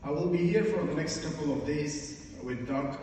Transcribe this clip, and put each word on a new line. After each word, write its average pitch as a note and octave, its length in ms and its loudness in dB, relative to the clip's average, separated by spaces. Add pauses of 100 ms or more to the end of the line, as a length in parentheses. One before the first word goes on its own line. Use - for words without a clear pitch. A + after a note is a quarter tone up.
I C#3+ 80 -4
will E3+ 160 2
be F3 100 4
here F3 260 6
for - 200 2
the - 100 0
next D3+ 300 -2
couple D3 280 -2
of - 140 0
days D3 600 -4 (160)
with B2 240 -4
Doug, C#3 360 -2